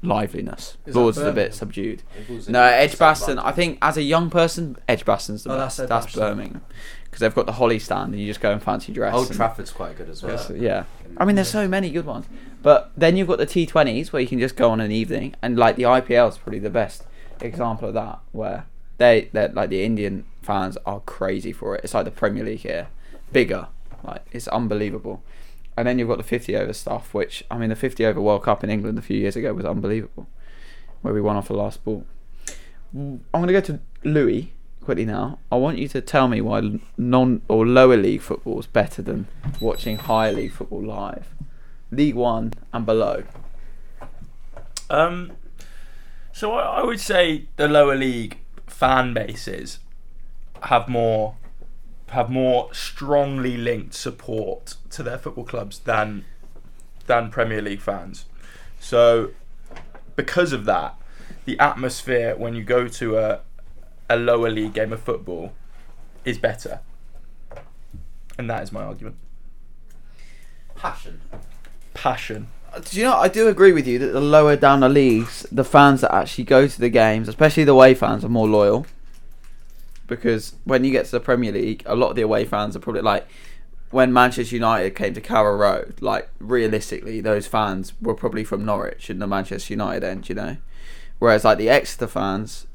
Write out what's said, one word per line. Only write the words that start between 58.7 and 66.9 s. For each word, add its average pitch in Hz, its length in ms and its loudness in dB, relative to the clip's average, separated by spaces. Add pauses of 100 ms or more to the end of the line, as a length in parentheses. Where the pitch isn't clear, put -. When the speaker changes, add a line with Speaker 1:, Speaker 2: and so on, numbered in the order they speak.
Speaker 4:
So 117 520 6 (840)
because 170 380 0
of 110 120 -4
that, 90 300 0 (500)
the - 140 -6
atmosphere 123 760 0
when 117 200 -6
you 113 80 -6
go 123 240 2
to 113 300 0
a, 110 240 0 (680)
a 120 80 6
lower 120 320 4
league 110 240 -2
game 107 200 0
of 110 80 -8
football 87 520 -6 (720)
is 123 120 -4
better. - 420 -4 (1600)